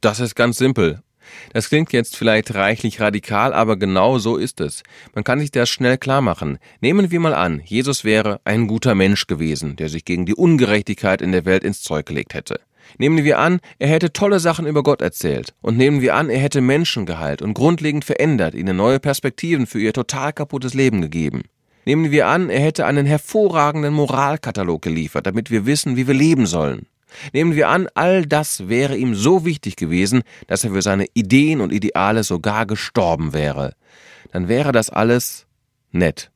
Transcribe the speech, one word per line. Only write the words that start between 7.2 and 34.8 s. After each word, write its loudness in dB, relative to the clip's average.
mal 2
an, -2
Jesus -4
wäre 0
ein 0
guter 0
Mensch 2
gewesen, -4
der -6
sich -8
gegen -2
die -2
Ungerechtigkeit 2
in -2
der 0
Welt 2
ins -4
Zeug -6
gelegt -8
hätte. -10
Nehmen 2
wir 2
an, 2
er 0
hätte 2
tolle 0
Sachen -2
über 0
Gott 2
erzählt. -4
Und -2
nehmen 4
wir 2
an, 0
er 0
hätte 0
Menschen 0
geheilt -6
und -4
grundlegend 0
verändert, 0
ihnen -2
neue 2
Perspektiven -2
für -6
ihr 0
total -4
kaputtes -6
Leben 2
gegeben. -4
Nehmen 2
wir 4
an, 2
er 0
hätte 0
einen 2
hervorragenden 0
Moralkatalog -2
geliefert, -4
damit -4
wir 0
wissen, 0
wie -2
wir 2
leben 4
sollen. -2
Nehmen 2
wir 2
an, 2
all 2
das -4
wäre 0
ihm 0
so 2
wichtig -4
gewesen, 0
dass -2
er -2
für 0
seine 2
Ideen 2
und -2
Ideale 0
sogar -2
gestorben -2
wäre. -4
Dann -4
wäre 0
das 2